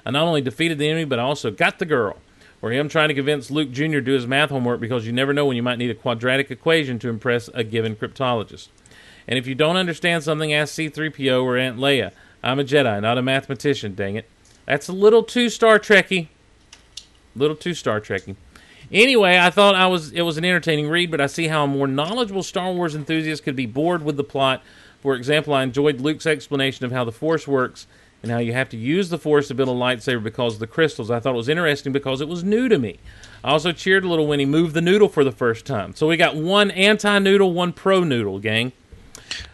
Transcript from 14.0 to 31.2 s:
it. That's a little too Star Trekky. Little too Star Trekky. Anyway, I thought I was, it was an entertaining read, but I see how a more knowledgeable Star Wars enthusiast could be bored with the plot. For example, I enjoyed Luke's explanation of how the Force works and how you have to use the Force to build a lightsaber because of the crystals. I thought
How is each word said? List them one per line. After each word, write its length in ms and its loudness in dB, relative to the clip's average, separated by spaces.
it. 120 -10
That's 240 -2
a 40 -8
little 300 6
too 260 0
Star 300 4
Trekky. 480 2
Little 200 0
too 180 -6
Star 280 -4
Trekky. 340 -8
Anyway, 480 6
I 100 6
thought 240 6
I 140 4
was, 240 -2
it 100 -2
was 160 -2
an 80 -4
entertaining 440 0
read, 220 0
but 100 0
I 60 2
see 200 -4
how 160 0
a 40 0
more 200 0
knowledgeable 560 -2
Star 300 -4
Wars 200 -2
enthusiast 500 -4
could 120 -4
be 100 -4
bored 380 -2
with 140 -4
the 60 -2
plot. 380 -2
For 140 0
example, 400 0
I 80 2
enjoyed 380 0
Luke's 260 -2
explanation 580 -2
of 60 -4
how 140 -2
the 60 -8
Force 360 -2
works 400 -2
and 100 -6
how 60 -2
you 160 -2
have 160 -2
to 80 -12
use 320 -2
the 80 -4
Force 300 2
to 80 -8
build 140 0
a 20 0
lightsaber 500 -2
because 340 -4
of 40 -12
the 80 -8
crystals. 420 -2
I 100 0
thought 140 -2